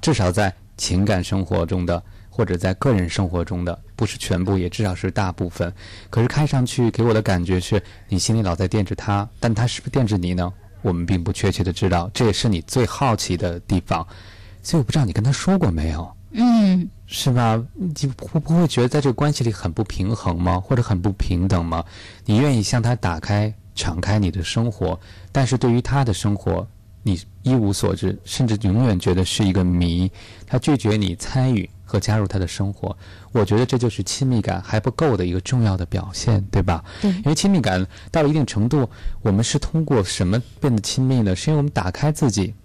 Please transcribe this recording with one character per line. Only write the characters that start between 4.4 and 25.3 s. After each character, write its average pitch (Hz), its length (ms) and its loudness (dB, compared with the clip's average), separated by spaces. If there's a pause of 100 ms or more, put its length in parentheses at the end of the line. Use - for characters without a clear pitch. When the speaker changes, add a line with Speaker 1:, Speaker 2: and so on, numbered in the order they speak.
Speaker 1:
部， 98 140 2
也 90 120 0
至 - 140 -6
少 92 120 -2
是 95 160 -4
大 95 200 -2
部 87 180 -4
分。 87 220 -4 (380)
可 117 120 0
是 120 60 2
看 143 200 0
上 131 180 2
去 120 240 2
给 117 140 0
我 117 100 4
的 107 80 4
感 92 220 0
觉 90 160 2
是， 95 220 0 (260)
你 98 100 0
心 113 180 0
里 113 60 2
老 92 140 0
在 92 120 0
惦 110 160 2
着 - 120 -4
他， 101 320 -2 (120)
但 117 140 0
他 113 140 0
是 - 140 -4
不 - 40 -12
是 - 60 -8
惦 131 160 2
着 101 100 2
你 90 160 0
呢？ 90 180 -2 (300)
我 104 100 0
们 85 140 0
并 90 180 0
不 92 80 -2
确 98 200 0
切 92 120 -2
的 87 80 0
知 95 180 0
道， 87 240 0
这 127 120 0
也 104 80 4
是 - 160 0
你 92 120 0
最 - 240 0
好 120 300 0
奇 92 220 -4
的 87 240 -4
地 90 240 0
方。 85 200 -4 (560)
所 - 160 0
以 151 40 4
我 - 20 2
不 - 80 -4
知 - 60 0
道 143 80 2
你 87 80 -2
跟 107 100 0
他 131 80 2
说 190 260 2
过 170 120 2
没 80 200 0
有。 80 200 -6 (220)
Speaker 2:
嗯。 214 580 4 (160)
Speaker 1:
是 - 240 -4
吧？ 117 340 2 (120)
你 185 180 -4 (260)
会 123 200 -4
不 165 180 0
会 175 100 4
觉 - 140 0
得 123 80 4
在 147 100 0
这 143 80 2
个 127 60 2
关 147 180 2
系 135 120 -2
里 117 80 2
很 98 200 -4
不 107 120 -2
平 101 320 -2
衡 87 260 -4
吗？ 90 180 2
或 110 160 -2
者 117 60 2
很 104 180 0
不 98 120 0
平 90 360 0
等 92 160 2
吗？ 82 200 -4 (420)
你 104 120 2
愿 139 200 4
意 104 60 2
向 120 180 0
他 120 140 2
打 85 240 -2
开、 104 340 -2 (220)
敞 87 260 -4
开 101 160 0
你 95 140 2
的 87 120 -4
生 117 280 0
活， 87 280 -4 (320)